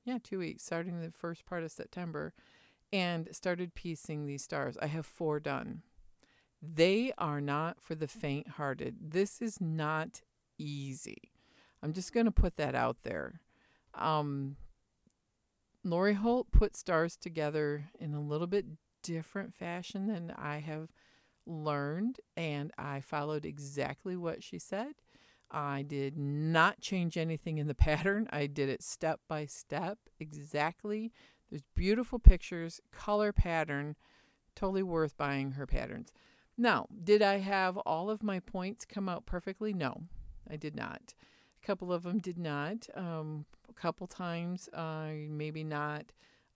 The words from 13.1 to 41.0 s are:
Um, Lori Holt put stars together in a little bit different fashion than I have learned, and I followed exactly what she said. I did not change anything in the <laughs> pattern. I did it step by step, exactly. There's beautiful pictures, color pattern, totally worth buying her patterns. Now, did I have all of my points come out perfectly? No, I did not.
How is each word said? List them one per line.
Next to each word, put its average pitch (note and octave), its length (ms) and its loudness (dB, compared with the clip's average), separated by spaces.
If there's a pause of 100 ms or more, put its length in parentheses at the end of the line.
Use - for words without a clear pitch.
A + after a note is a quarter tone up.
Um, C#3+ 600 0 (1300)
Lori F#3 300 4
Holt A#3 360 4
put - 240 10
stars E3 420 2
together D3+ 760 -2 (100)
in D3+ 140 -4
a D3 60 -2
little D3+ 280 0
bit G3 180 0 (360)
different E3+ 520 -6
fashion F#3 540 -6
than E3+ 280 -4
I D3 220 -4
have D#3 300 -6 (580)
learned, D#3 760 -2 (160)
and D3+ 400 -2
I C#3 240 -6
followed D3+ 440 -2
exactly C#3+ 720 -4
what E3+ 260 -4
she - 160 -10
said. A3+ 360 -6 (560)
I C#3+ 320 -2
did C#3+ 360 -2
not D#3 600 6
change F3 360 0
anything D#3+ 420 0
in D3+ 100 0
the C#3+ 60 0
<laughs> - 0 -
pattern. F#3+ 560 6
I D3 160 0
did C#3+ 220 0
it - 140 -2
step - 460 -2
by D3+ 180 -4
step, F3 520 -6 (200)
exactly. D#3 920 -4 (360)
There's D3 140 -8 (120)
beautiful A3+ 440 4
pictures, E3+ 640 6 (120)
color G#3 400 0
pattern, D3+ 640 0 (580)
totally F#3+ 280 -2
worth E3 340 0
buying C#3 360 0
her C#3 140 -6
patterns. - 460 0 (460)
Now, A#3 280 4 (160)
did G#3 200 8
I G3 160 6
have F#3+ 400 2
all E3 320 0
of G#3+ 120 -4
my G3 180 0
points F#3+ 440 -6
come G3 240 -4
out F3 160 -4
perfectly? F#3+ 480 -2
No, D#3+ 300 -2 (480)
I D#3+ 60 -8
did D3+ 200 -6
not. - 380 -8 (480)